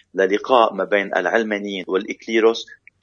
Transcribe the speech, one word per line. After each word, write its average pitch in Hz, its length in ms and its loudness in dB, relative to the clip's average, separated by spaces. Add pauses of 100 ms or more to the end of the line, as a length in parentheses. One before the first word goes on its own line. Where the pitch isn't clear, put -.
(140)
للقاء 104 580 2
ما 95 100 -4
بين 98 320 -2
العلمانيين 98 720 -2
والإكليروس 110 800 0 (380)